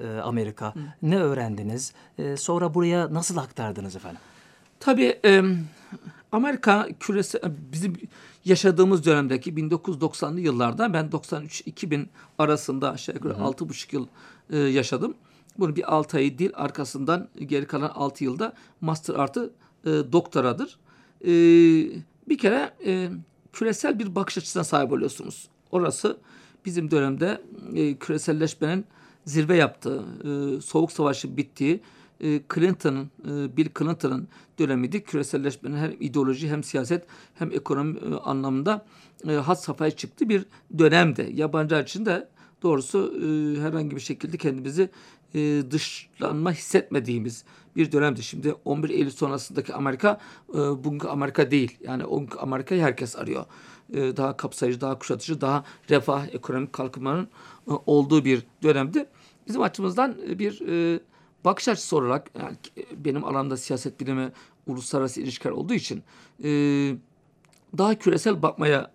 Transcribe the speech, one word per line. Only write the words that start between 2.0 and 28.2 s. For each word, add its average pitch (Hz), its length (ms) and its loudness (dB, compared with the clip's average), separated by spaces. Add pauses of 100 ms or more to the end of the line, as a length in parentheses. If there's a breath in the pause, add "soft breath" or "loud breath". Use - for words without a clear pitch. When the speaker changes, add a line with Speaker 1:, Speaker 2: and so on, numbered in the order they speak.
Speaker 1:
E, 139 200 -4
sonra 170 360 -2
buraya 170 400 2
nasıl 170 240 -4
aktardınız 104 580 -8
efendim? 87 240 -14 (600 soft breath)
Speaker 2:
Tabii, 247 460 2
e, 196 160 10 (880 loud breath)
Amerika 220 560 2 (120)
küresi-, 196 420 -2 (300)
bizim 170 220 -2 (520 loud breath)
yaşadığımız 185 600 6
dönemdeki 147 500 2
bin 156 160 -2
dokuz 170 240 0
yüz 135 60 -10
doksanlı 160 400 -2
yıllarda 135 520 2
ben 156 180 -2
doksan 156 320 -6
üç - 220 -12
iki 160 260 -8
bin 147 180 -2 (280 loud breath)
arasında 143 540 0
aşağı - 240 -10
yukarı - 180 -4
Speaker 1:
Hı 98 40 -8
hı. 104 60 -4
Speaker 2:
altı - 260 -4
buçuk - 240 -10
yıl, 135 140 -4 (420 loud breath)
e, 151 80 -2
yaşadım. 139 560 0 (460 soft breath)
Bunun 160 160 0
bir 170 180 -2
altı 151 240 0
ayı 135 200 2
dil, 180 160 0
arkasından 139 720 -4 (180)
geri 139 220 -2
kalan 147 220 -4
altı 143 340 -6
yılda 160 300 -2 (280 soft breath)
master 160 340 -4
artı, 143 380 -2 (320 soft breath)
e, 160 40 0
doktoradır. 151 880 0 (420 soft breath)
E, 170 100 2 (960)
bir 294 80 2
kere, 240 340 2 (140)
e, 185 240 0 (440)
küresel 226 460 0
bir 196 160 -6
bakış 196 220 -2
açısına 175 260 -4
sahip 143 280 0
oluyorsunuz. - 560 -4 (240)
Orası 175 460 0 (480 loud breath)
bizim 170 260 -4
dönemde, 147 500 2 (340)
e, 151 200 0
küreselleşmenin 160 880 -2 (400 soft breath)